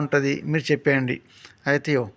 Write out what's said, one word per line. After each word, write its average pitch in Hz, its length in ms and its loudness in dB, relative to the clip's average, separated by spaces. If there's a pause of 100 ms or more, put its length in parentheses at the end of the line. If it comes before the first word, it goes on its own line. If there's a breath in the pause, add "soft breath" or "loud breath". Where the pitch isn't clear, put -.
ఉంటుంది, 139 320 0 (180)
మీరు 151 200 -2
చెప్పేయండి. 135 440 2 (560 loud breath)
అయితే 143 240 0
ఇగో 123 100 0 (120)